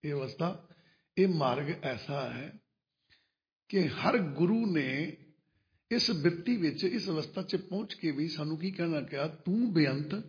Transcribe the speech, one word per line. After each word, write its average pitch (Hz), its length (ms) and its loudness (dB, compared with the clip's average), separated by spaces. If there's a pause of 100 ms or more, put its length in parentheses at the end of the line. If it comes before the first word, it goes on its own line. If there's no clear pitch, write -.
ਇਹ 151 80 -4
ਅਵਸਥਾ, 143 560 -4 (500)
ਇਹ 190 100 8
ਮਾਰਗ 143 420 2
ਐਸਾ 131 600 -4
ਹੈ 139 280 -10 (1120)
ਕਿ 180 200 4
ਹਰ 240 300 2
ਗੁਰੂ 180 480 2
ਨੇ 151 500 0 (760)
ਇਸ 240 200 2
ਬਿਰਤੀ 170 460 2
ਵਿੱਚ, 165 280 0
ਇਸ 185 240 0
ਅਵਸਥਾ 160 340 -2
'ਚ 185 140 -4
ਪਹੁੰਚ 196 380 -4
ਕੇ 160 160 -2
ਵੀ 147 180 -2
ਸਾਨੂੰ 156 300 -4
ਕੀ 185 120 -4
ਕਹਿਣਾ 170 300 -2
ਕਿਹਾ? 143 280 -2
"ਤੂੰ 208 440 0
ਬੇਅੰਤ 147 420 4 (140)